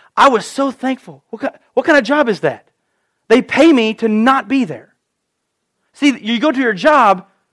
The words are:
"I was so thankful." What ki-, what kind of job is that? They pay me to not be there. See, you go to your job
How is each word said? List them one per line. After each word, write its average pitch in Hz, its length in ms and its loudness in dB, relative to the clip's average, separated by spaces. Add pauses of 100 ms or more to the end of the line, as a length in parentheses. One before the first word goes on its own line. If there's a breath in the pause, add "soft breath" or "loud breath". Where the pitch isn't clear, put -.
(160 soft breath)
"I 254 140 4
was 220 160 -2
so 269 260 -6
thankful." 240 580 -10
What 226 120 -18
ki-, - 180 -10 (140)
what 262 120 -2
kind 311 120 4
of 247 80 2
job 277 240 0
is 185 100 -4
that? 131 300 -6 (580)
They 240 140 4
pay 294 320 2
me 220 220 0
to 226 120 -4
not 220 400 0
be 262 160 -2
there. 147 320 -14 (960)
See, 277 260 -2
you 226 220 -6
go 302 140 -2
to 254 60 -6
your 240 140 -2
job 208 540 2 (260)